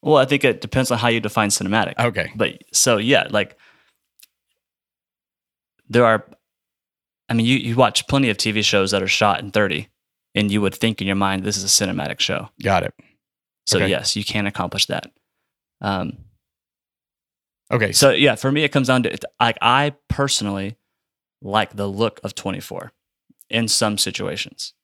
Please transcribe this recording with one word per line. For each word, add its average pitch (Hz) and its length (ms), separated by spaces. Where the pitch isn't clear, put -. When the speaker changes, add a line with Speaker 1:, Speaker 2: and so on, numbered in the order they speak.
Speaker 1:
Well, 151 160
I 131 80
think 135 180
it 123 180
depends 131 280
on 120 80
how 120 120
you 113 100
define 107 300
cinematic. 101 500
Speaker 2:
Okay. 113 360
Speaker 1:
But - 280
so, 117 240
yeah, 113 320
like, 104 260
there 120 180
are, 110 200
I 117 60
mean, 113 100
you, 131 120
you 117 180
watch 120 320
plenty 135 240
of 101 60
T 113 140
V 104 120
shows 98 260
that 98 140
are 95 40
shot 101 340
in 101 100
thirty, 101 380
and 104 160
you 104 120
would 95 120
think 113 280
in 95 40
your 98 100
mind, 95 280
"This 101 120
is 95 80
a 98 40
cinematic 78 340
show." - 300
Speaker 2:
Got 98 180
it. - 140
Speaker 1:
So 104 100
Speaker 2:
Okay. 95 120
Speaker 1:
yes, - 260
you 101 80
can 101 240
accomplish 95 400
that. - 240
Um, 98 360
Speaker 2:
Okay. 110 220
Speaker 1:
so 139 180
yeah, 131 240
for 135 180
me, 151 120
it 139 80
comes 131 160
down 127 160
to, - 100
it, - 100
like, 117 220
I 139 320
personally 104 680
like 104 320
the 101 120
look 104 360
of 98 100
twenty-four - 580
in 113 160
some 107 320
situations - 720